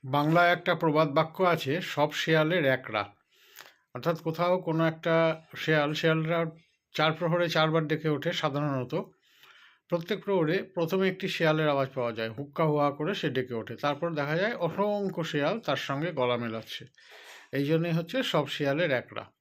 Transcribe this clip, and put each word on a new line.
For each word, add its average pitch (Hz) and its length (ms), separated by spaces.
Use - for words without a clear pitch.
বাংলায় 156 480
একটা 175 220
প্রবাদ 160 340
বাক্য 160 340
আছে, 165 380
"সব 151 320
শেয়ালের 160 520
একরা।" 110 500
অর্থাৎ 165 260
কোথাও 175 380
কোনো 165 280
একটা 160 560
শেয়াল, 151 380
শেয়ালরা 160 500
চার 156 180
প্রহরে 170 360
চারবার 160 380
ডেকে 156 220
ওঠে 151 240
সাধারণত। 143 640
প্রত্যেক 175 360
প্রহরে 185 380
প্রথমে 190 460
একটি 185 200
শেয়ালের 156 400
আওয়াজ 139 260
পাওয়া 120 180
যায়, 113 180
হুক্কা 143 340
হুয়া 147 260
করে 156 240
সে 160 160
ডেকে 127 240
ওঠে। 113 220
তারপর 147 380
দেখা 147 220
যায় 214 200
অসংখ্য 190 680
শেয়াল 160 360
তার 139 160
সঙ্গে 147 360
গলা 123 240
মেলাচ্ছে। 113 500
এই 139 120
জন্যই 165 280
হচ্ছে 170 300
"সব 151 260
শেয়ালের 147 420
একরা।" 110 340